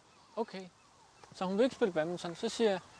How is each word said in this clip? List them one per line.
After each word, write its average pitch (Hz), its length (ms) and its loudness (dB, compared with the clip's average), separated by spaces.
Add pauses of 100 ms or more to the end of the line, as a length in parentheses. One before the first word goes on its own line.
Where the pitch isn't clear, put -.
(360)
Okay. 190 280 -6 (720)
Så 190 100 -4
hun 190 120 0
vil 220 60 6
ikke 262 120 2
spille 214 180 2
badminton, 170 420 -2
så 226 140 -4
siger 220 200 4
jeg, 190 100 2 (200)